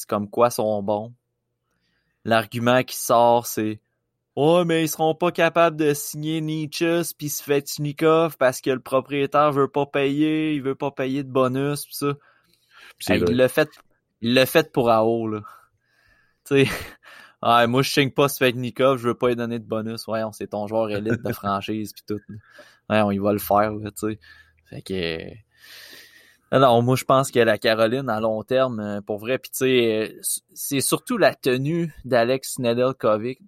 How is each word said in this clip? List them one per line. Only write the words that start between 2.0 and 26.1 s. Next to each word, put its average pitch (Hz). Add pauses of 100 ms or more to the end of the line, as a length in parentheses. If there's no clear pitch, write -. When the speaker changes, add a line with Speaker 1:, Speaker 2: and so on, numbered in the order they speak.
Speaker 1:
l'argument 117
qui -
sort, 120
c'est « 107 (560)
Ouais, 165
mais 165
ils 151
seront 160
pas 170
capables 165
de 151
signer 151
Necas 160
puis 147
Svechnikov 147
parce 131
que 139
le 127
propriétaire 139
veut 139
pas 143
payer, 151
il 139
veut 135
pas 139
payer 135
de 131
bonus, 135
pis -
ça. » 143 (840)
Speaker 2:
C'est -
Speaker 1:
Hey, 104
Speaker 2:
vrai. 110
Speaker 1:
il 123
l'a 127
fait, 151 (520)
il 117
l'a 131
fait 156
pour 120
Aho, 113
là. 107 (1040)
Tu 139
sais, -
<laughs> « - (680)
Ah, 117
moi, 127
je -
signe 139
pas 139
Svechnikov, 127
je 120
veux 113
pas 123
lui 120
donner 117
de 107
bonus. » 113
Voyons, 110
c'est 101
ton 104
joueur 110
élite 110
de 113
Speaker 2:
<laughs> -
Speaker 1:
franchise 101
pis -
tout, 104 (100)
là. 107 (540)
Voyons, 107
il 98
va 104
le 104
faire, 104
là, 107
tu 107
sais. 107 (500)
Fait -
que, 85 (1300)